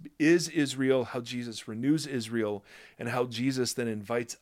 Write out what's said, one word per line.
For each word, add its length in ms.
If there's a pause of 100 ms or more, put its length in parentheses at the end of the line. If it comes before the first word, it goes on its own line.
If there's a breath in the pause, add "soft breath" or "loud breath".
(180)
is 300
Israel, 560
how 160
Jesus 480
renews 360
Israel, 600 (340 loud breath)
and 120
how 160
Jesus 480
then 120
invites 560